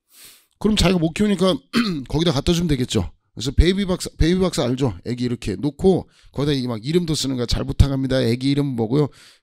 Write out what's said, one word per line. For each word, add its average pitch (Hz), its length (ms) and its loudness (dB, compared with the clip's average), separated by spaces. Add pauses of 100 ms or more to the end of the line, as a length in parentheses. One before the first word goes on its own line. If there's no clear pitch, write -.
(580)
그럼 208 180 0
자기가 180 220 4
못 160 140 0
키우니까 190 440 2 (260)
<clears throat> 165 260 -4
거기다 160 240 0
갖다 139 200 0
주면 170 160 0
되겠죠. 120 420 0 (240)
그래서 113 180 -6
베이비 190 340 4
박사, 180 320 -6
베이비 180 220 2
박사 139 240 0
알죠? 123 300 0 (120)
애기 123 180 -4
이렇게 117 320 -4
놓고 147 520 0 (240)
거기다 147 200 -2
이게 127 160 -4
막 110 160 -8
이름도 160 300 0
쓰는 135 220 -4
거야. 120 100 -2
"잘 - 180 -2
부탁합니다. 135 580 2
애기 127 280 0
이름 143 160 0
뭐고요?" 123 420 0 (340)